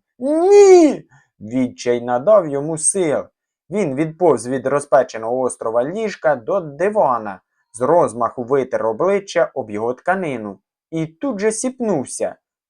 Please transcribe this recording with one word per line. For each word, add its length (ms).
«Ні!» 840
Відчай 600
надав 480
йому 300
сил. 460
Він 240
відповз 540
від 180
розпеченого 720
острова 440
ліжка 520
до 240
дивана, 800
з 80
розмаху 640
витер 420
обличчя 680
об 160
його 240
тканину. 640
І 160
тут 320
же 140
сіпнувся. 840